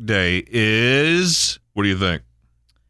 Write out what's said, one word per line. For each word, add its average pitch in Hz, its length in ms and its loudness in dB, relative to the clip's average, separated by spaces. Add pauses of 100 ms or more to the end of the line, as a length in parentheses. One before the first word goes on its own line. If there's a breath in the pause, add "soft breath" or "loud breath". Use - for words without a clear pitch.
day 92 420 0
is, 131 1080 0 (160)
what 101 100 -2
do 101 60 2
you 95 80 0
think? 90 240 -2 (680)